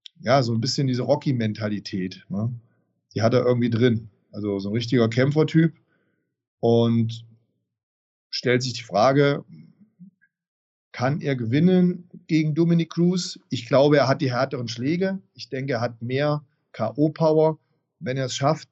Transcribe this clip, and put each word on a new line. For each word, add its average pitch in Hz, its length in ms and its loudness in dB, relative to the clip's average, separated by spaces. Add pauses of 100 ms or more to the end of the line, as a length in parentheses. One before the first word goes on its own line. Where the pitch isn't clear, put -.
(200)
ja, 131 220 2
so 117 100 -2
ein 113 80 0
bisschen 135 260 -2
diese 123 160 -2
Rocky-Mentalität, 107 1300 -4
ne? 104 240 -4 (640)
Die 104 80 -2
hat 110 100 4
er 123 140 2
irgendwie 120 240 2
drin. 117 400 0 (200)
Also 104 280 -6
so 98 100 -8
ein 101 60 -6
richtiger 117 340 0
Kämpfertyp 151 680 2 (880)
und 117 640 2 (1040)
stellt 123 340 -2
sich 127 120 -6
die - 80 -12
Frage, 139 600 2 (1500)
kann 135 300 -2
er 143 120 -2
gewinnen 175 760 2 (160)
gegen 156 280 0
Dominick 165 360 0
Cruz? 180 580 -2
Ich 117 180 -6
glaube, 147 300 4
er 131 100 4
hat 135 140 0
die 131 100 -2
härteren 123 380 -4
Schläge. 175 540 -4 (100)
Ich - 160 -20
denke, 135 260 -6
er 110 60 -2
hat 117 220 -6
mehr 147 420 -2 (280)
K-O-Power. 156 840 0 (420)
Wenn 131 180 -6
er 131 80 -2
es 113 80 -6
schafft, 151 380 -2